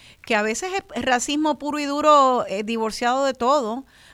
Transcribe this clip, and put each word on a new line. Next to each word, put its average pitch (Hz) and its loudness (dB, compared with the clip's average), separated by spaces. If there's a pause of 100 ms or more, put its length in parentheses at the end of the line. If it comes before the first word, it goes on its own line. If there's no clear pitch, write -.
(200)
que 226 -2
a 208 2
veces 220 -4
es 302 -8
racismo 285 0
puro 294 -6
y 294 -4
duro, 285 4
eh, 196 -4
divorciado 233 -2
de 269 0
todo, 254 -2 (280)